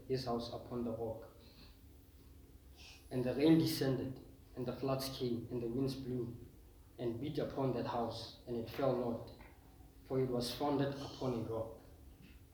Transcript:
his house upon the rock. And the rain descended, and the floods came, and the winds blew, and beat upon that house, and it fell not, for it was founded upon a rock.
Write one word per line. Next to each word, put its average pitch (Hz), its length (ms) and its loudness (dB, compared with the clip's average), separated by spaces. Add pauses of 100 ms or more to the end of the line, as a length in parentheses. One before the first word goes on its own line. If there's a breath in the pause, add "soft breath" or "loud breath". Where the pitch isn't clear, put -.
his 127 180 0
house 117 260 0
upon 120 320 -4
the 117 60 0
rock. 110 380 -4 (1800 loud breath)
And 127 140 2
the 123 100 2
rain 160 240 10
descended, 131 640 4 (360)
and 127 100 -2
the 120 60 0
floods 135 460 0
came, 120 320 0
and 123 120 -2
the 117 40 0
winds 131 280 2
blew, 123 400 -2 (640)
and 117 220 -2
beat 147 180 -2
upon 135 360 2
that 117 120 0
house, 120 500 -2 (100)
and 120 100 -2
it 113 140 -2
fell 131 240 4
not, 120 360 0 (800)
for 131 120 4
it 127 80 4
was 120 220 2
founded 143 380 4
upon - 460 -2
a 110 180 -2
rock. 113 260 -4 (760)